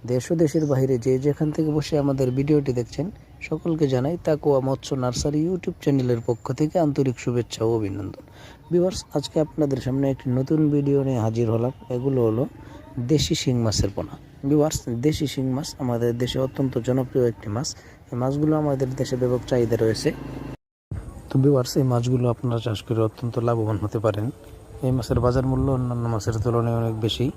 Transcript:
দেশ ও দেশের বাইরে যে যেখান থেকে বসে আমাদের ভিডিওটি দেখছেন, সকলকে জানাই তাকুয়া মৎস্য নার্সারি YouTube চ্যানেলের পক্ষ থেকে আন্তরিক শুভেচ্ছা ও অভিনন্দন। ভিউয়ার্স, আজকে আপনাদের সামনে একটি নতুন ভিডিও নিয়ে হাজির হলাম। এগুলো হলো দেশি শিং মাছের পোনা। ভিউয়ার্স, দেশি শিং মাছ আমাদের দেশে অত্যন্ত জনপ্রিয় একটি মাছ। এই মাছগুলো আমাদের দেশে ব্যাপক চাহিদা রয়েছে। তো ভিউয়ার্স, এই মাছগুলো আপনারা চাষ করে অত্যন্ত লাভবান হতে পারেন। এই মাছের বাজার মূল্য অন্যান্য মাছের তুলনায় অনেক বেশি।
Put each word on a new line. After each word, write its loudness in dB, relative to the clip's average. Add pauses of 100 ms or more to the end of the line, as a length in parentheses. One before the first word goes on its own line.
দেশ 0
ও 2
দেশের 2
বাইরে 2
যে 0
যেখান 0
থেকে 0
বসে -2 (100)
আমাদের 2 (100)
ভিডিওটি 2
দেখছেন, -4 (420)
সকলকে 0 (100)
জানাই 0 (120)
তাকুয়া 2 (100)
মৎস্য -4 (120)
নার্সারি 0
YouTube -4
চ্যানেলের 2
পক্ষ -2 (120)
থেকে 0 (100)
আন্তরিক 0
শুভেচ্ছা -2
ও 2
অভিনন্দন। -6 (460)
ভিউয়ার্স, 2 (160)
আজকে -4 (100)
আপনাদের 0
সামনে 0
একটি -4 (120)
নতুন 2 (140)
ভিডিও 2
নিয়ে 0
হাজির 0
হলাম। 0 (240)
এগুলো 0
হলো 2 (680)
দেশি 2
শিং 2 (120)
মাছের 0
পোনা। -6 (340)
ভিউয়ার্স, 4 (280)
দেশি 2
শিং -2 (120)
মাছ -6 (140)
আমাদের 0 (120)
দেশে -2
অত্যন্ত -2 (120)
জনপ্রিয় 2
একটি -12
মাছ। -4 (420)
এই -6
মাছগুলো 2
আমাদের 0 (120)
দেশে -2
ব্যাপক 0
চাহিদা 2
রয়েছে। 2 (1200)
তো -8
ভিউয়ার্স, 4
এই 4
মাছগুলো 2
আপনারা -2
চাষ -2
করে 0
অত্যন্ত -6 (120)
লাভবান 0
হতে -4
পারেন। 0 (600)
এই 2
মাছের 0
বাজার 2
মূল্য 0 (100)
অন্যান্য -2 (100)
মাছের -2
তুলনায় 2
অনেক -2 (100)
বেশি। 0 (100)